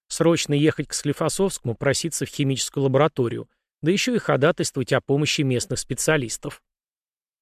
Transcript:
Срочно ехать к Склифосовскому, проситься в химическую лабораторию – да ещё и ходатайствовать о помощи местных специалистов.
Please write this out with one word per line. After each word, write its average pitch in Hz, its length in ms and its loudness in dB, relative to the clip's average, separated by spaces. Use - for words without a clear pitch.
Срочно 160 460 2
ехать 147 340 2
к - 60 -10
Склифосовскому, 156 840 -2
проситься - 520 -2
в - 20 -18
химическую 135 540 -2
лабораторию – 131 680 0
да 151 100 0
ещё 233 240 0
и 196 40 0
ходатайствовать 143 760 0
о 123 80 4
помощи 143 400 0
местных 127 380 -2
специалистов. - 840 -2